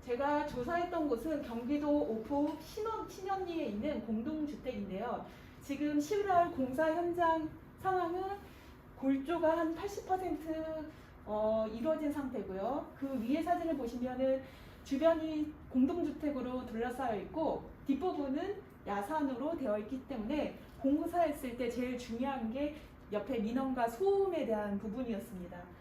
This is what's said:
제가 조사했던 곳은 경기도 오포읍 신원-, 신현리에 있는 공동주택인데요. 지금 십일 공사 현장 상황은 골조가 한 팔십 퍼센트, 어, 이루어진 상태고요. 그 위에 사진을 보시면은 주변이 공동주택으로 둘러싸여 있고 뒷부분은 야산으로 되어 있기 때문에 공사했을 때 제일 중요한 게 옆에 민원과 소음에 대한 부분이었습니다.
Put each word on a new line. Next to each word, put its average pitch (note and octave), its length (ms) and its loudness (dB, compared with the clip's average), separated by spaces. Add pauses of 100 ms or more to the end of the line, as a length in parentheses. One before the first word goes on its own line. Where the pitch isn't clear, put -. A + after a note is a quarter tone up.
제가 C#4+ 400 2
조사했던 E4+ 600 0
곳은 C#4+ 340 0
경기도 C4 480 0
오포읍 C#4+ 680 2
신원-, - 480 -4
신현리에 F#4 600 -2
있는 A3 360 -2
공동주택인데요. A3+ 1200 -4 (380)
지금 D4 360 0
십일 G#4 280 2 (280)
공사 C4 400 2
현장 E4+ 540 2 (320)
상황은 F4+ 420 0 (760)
골조가 D#4 580 4
한 E4 180 2
팔십 G4 320 -6
퍼센트, D#4+ 760 -2 (400)
어, G#3+ 480 2
이루어진 D4 400 0
상태고요. A3+ 760 -2 (120)
그 C4+ 240 -4
위에 C#4+ 200 2
사진을 E4 360 0
보시면은 B3+ 640 0 (420)
주변이 D#4 680 2 (200)
공동주택으로 C4 960 2
둘러싸여 A#3 540 -2
있고 C#4 440 -2 (220)
뒷부분은 D#4 680 0 (300)
야산으로 G#3+ 680 0
되어 G#3+ 220 0
있기 B3+ 280 -6
때문에 B3+ 520 -2 (240)
공사했을 D4 720 4
때 B3 140 0
제일 B3 260 0
중요한 A#3+ 540 -2
게 D4 260 0 (340)
옆에 G#3 280 0
민원과 B3 500 2
소음에 F#4+ 560 4
대한 G#3 340 0
부분이었습니다. G3 800 -4 (220)